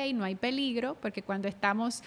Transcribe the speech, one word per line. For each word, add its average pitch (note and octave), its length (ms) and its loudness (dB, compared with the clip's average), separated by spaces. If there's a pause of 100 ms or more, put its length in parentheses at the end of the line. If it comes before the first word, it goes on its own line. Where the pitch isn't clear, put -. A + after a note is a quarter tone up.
(140)
no A3+ 80 2
hay F#3+ 120 0
peligro", B3+ 680 0
porque G3+ 220 -4
cuando G3 260 0
estamos G#3 580 0